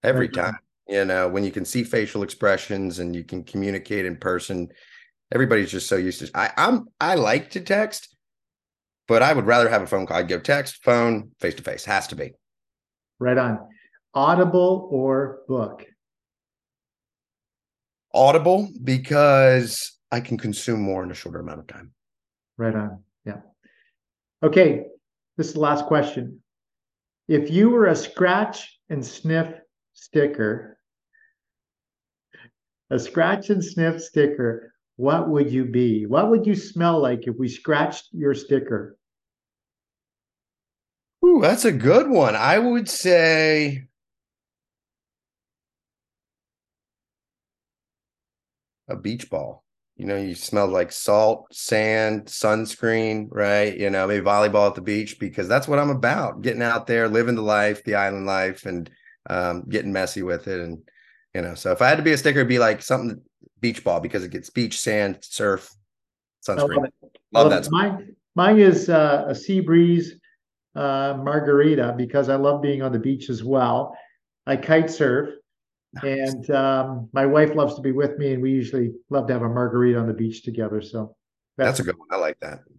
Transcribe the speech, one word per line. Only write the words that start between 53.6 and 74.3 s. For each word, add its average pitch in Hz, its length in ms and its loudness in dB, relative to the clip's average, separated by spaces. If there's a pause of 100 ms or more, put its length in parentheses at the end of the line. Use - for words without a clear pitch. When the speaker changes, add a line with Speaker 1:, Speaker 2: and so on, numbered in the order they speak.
Speaker 1:
You 98 140 -2
know, 95 180 0
maybe 101 160 -2
volleyball 104 440 4
at 98 60 -2
the 95 80 -12
beach, 104 380 -4
because 98 260 -6
that's 135 220 0
what 143 100 2
I'm 143 120 0
about, 131 520 -2
getting 120 200 -4
out 117 240 -2
there, 117 220 2
living 117 280 2
the 110 60 -4
life, 104 420 0
the 107 100 -4
island 98 320 -2
life, 95 400 -4
and, 87 240 -10 (400)
um, 90 380 -4
getting 101 240 -4
messy 95 300 -4
with 87 260 -6
it. 92 120 -6
And, 85 220 -12 (500)
you 90 100 -6
know, 85 120 -8
so - 160 -6
if 90 100 0
I 123 80 6
had 156 80 6
to 156 60 -4
be 156 100 4
a 143 60 2
sticker, 139 220 2
it'd 120 80 2
be, 127 100 2
like, 110 240 2
something 117 400 -4 (380)
beach 117 240 -4
ball, 85 160 0
because 92 240 -6
it 90 80 -14
gets 92 180 -12
beach, 117 300 -4
sand, 104 400 -2
surf, - 500 -4 (800)
Speaker 2:
I 101 60 -2
love 147 140 0
Speaker 1:
sunscreen. - 180 0
Speaker 2:
it. - 160 -12
Speaker 1:
Love - 100 -20 (220)
Speaker 2:
I 113 60 6
love 151 100 8
Speaker 1:
that. 95 160 0
Speaker 2:
it. 147 40 -6
Mine, 190 460 -2 (180)
mine 202 240 6
is, 185 320 6
uh, 147 380 2
a 139 60 -4
sea 190 260 -4
breeze, 170 560 2 (580)
uh, 139 480 -4
margarita, 143 720 2
because 123 320 0
I 135 60 2
love 143 260 2
being 139 220 -2
on 131 80 -2
the 120 80 -2
beach 135 320 -4
as 113 140 -6
well. 127 520 0 (480)